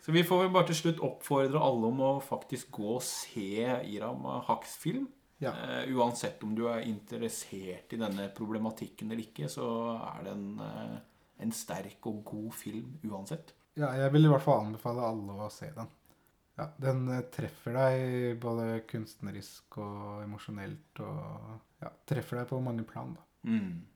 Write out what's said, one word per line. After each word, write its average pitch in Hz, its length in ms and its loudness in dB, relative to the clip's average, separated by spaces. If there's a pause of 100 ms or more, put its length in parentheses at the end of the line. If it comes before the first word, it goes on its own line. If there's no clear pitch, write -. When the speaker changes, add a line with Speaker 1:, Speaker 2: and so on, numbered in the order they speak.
Speaker 1:
så 156 120 0
vi 170 100 8
får 180 220 6
vel 185 80 4
bare 180 140 8
til 165 100 0
slutt 165 240 2
oppfordre 135 600 2
alle 120 260 4
om 123 140 2
å 135 220 4
faktisk - 480 -6
gå 107 260 -2
og 127 60 -2
se 202 640 -2 (180)
Iram 131 400 -4 (200)
Haqs - 320 -2
film. 254 320 -2 (320)
Speaker 2:
Ja. 131 120 -2
Speaker 1:
Eh, 123 400 -4
uansett 120 500 2
om 107 120 -2
du 113 120 2
er 117 140 0
interessert 104 1120 -6
i 117 80 -4
denne 98 340 -2
problematikken 110 800 -4
eller 113 100 -4
ikke, 147 240 -8
så 127 220 -4 (480)
er - 80 -8
det 98 80 -6
en, 101 140 -6 (120)
eh, 110 380 -8 (440)
en 113 120 0
sterk 98 540 -8
og 107 180 -6
god 107 300 -8
film 123 500 -8
uansett. 101 480 -8 (240)
Speaker 2:
Ja, 147 160 2
jeg 135 200 4
vil 151 120 12
i 156 40 12
hvert 135 140 10
fall 117 220 6
anbefale 117 420 -2
alle 101 320 -2
å 104 140 -4
se - 140 -12 (100)
den. 113 100 -6 (720)
Ja, 131 80 -4 (140)
den, 131 300 2
eh, 127 100 0 (100)
treffer - 420 -6
deg 127 680 4
både 117 480 0
kunstnerisk - 880 -10
og 101 460 -8
emosjonelt 104 760 -10
og, 107 600 -8 (220)
ja, - 60 -8 (160)
treffer 120 340 -2
deg 123 100 -4
på 131 120 -2
mange 120 240 -2
plan, 120 300 -10
da. - 360 -8
Speaker 1:
Mm. 92 320 0 (140)